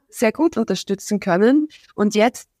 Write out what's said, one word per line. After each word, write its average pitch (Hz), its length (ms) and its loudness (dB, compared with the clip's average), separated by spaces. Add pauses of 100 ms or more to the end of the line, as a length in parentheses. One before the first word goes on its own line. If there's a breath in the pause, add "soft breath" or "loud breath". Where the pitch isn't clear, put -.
sehr 220 240 -2
gut 320 240 -2
unterstützen 202 640 -4
können 233 480 2 (280 loud breath)
und 202 180 0
jetzt 214 340 0 (140)